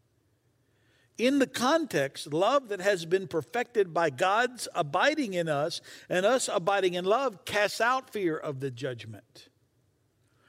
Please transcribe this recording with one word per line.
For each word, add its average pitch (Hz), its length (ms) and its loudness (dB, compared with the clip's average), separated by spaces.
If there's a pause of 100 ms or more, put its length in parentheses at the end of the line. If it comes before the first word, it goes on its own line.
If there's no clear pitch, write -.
(1160)
In 269 220 2
the 247 80 4
context, 226 840 0
love 220 380 2
that 202 100 -6
has 180 260 0
been 185 220 0
perfected 196 640 -2
by 170 160 2
God's 208 640 0
abiding 196 600 0
in 175 160 0
us 151 320 -2 (260)
and 185 180 2
us 247 260 2
abiding 190 420 2
in 180 100 -4
love 220 400 0
casts 208 380 0
out 262 280 2
fear 170 280 -2
of 139 240 -8
the 139 100 -4
judgment. 117 800 -12 (1000)